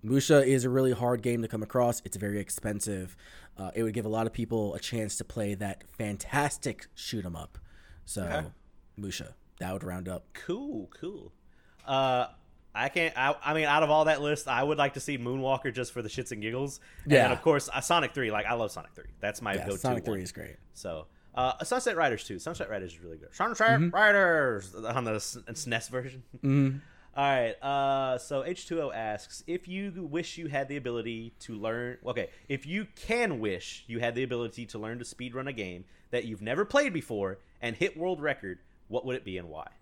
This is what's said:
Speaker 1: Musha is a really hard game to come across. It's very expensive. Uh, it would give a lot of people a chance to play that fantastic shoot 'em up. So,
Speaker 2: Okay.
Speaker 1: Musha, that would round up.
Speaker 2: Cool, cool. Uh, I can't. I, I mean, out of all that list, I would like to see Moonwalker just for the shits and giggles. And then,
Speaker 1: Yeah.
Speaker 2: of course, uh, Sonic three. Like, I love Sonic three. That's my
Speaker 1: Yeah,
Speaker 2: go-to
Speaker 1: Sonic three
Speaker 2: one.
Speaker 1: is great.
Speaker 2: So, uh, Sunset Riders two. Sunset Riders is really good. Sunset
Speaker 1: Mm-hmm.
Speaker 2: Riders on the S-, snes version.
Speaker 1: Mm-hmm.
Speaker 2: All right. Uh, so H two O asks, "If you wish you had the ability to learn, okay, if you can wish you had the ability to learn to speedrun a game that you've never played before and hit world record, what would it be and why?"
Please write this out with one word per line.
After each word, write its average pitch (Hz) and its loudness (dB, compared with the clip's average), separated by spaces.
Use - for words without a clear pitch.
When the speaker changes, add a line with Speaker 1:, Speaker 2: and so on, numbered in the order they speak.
Speaker 1:
Musha 139 8
is 131 6
a 127 2
really 131 4
hard 120 2
game 120 0
to 113 -2
come 110 -4
across. 120 2
It's - -8
very 101 -2
expensive. 101 -4
Uh, 95 -8
it 113 0
would 110 0
give 110 -2
a 107 -2
lot 113 0
of 110 -4
people 110 0
a - -6
chance 110 -4
to 113 -6
play 101 -4
that 98 -6
fantastic 120 -4
shoot - -6
'em 87 -8
up. 80 -12
So, - -6
Speaker 2:
Okay. 151 -2
Speaker 1:
Musha, 101 -8
that 90 -4
would 98 -6
round 90 -6
up. 90 -6
Speaker 2:
Cool, 220 -6
cool. 180 -10
Uh, 131 2
I 127 0
can't. 165 0
I, 135 4
I 147 0
mean, 156 2
out 147 6
of 147 4
all 156 8
that 151 4
list, 147 0
I 123 2
would 147 2
like 139 4
to 139 -6
see 143 -4
Moonwalker 131 0
just 123 -4
for 123 -6
the 107 -6
shits - -6
and 104 -8
giggles. 127 -4
And 147 6
then, 123 10
Speaker 1:
Yeah. - 4
Speaker 2:
of 123 -2
course, 147 4
uh, 131 -2
Sonic 156 2
three. 123 0
Like, 107 0
I 117 0
love 113 0
Sonic - -12
three. - -16
That's 104 -4
my 104 0
Speaker 1:
Yeah, 85 -2
Speaker 2:
go-to 98 0
Speaker 1:
Sonic 123 0
three 110 -2
Speaker 2:
one. 95 -4
Speaker 1:
is 90 -8
great. 76 -14
Speaker 2:
So, 80 -8
uh, 127 0
Sunset 247 0
Riders 139 2
two. 98 -8
Sunset - -8
Riders 95 -6
is 82 -20
really 85 -14
good. - -20
Sunset 226 4
Speaker 1:
Mm-hmm. 170 6
Speaker 2:
Riders 165 6
on 117 -2
the 110 0
S-, - -6
snes 113 -4
version. 127 -6
Speaker 1:
Mm-hmm. 135 6
Speaker 2:
All 139 2
right. 127 4
Uh, 135 2
so 135 -2
H 180 -6
two 165 -2
O 143 -2
asks, 110 -6
"If 175 -6
you 196 -6
wish 170 -4
you 165 -8
had 139 -2
the 143 -6
ability 117 -6
to - -12
learn, 113 -4
okay, 117 -2
if 135 -4
you 190 -4
can 220 0
wish 101 -4
you 117 -4
had 117 0
the 127 0
ability 120 -4
to 107 -10
learn 113 -6
to 120 -8
speedrun 127 -8
a 139 -6
game 92 -8
that 123 -2
you've 110 -8
never 135 0
played 277 4
before 101 -4
and 117 -4
hit 185 0
world 170 -2
record, 131 -4
what 117 -2
would 127 -2
it - -8
be 92 -6
and 87 -8
why?" 78 -12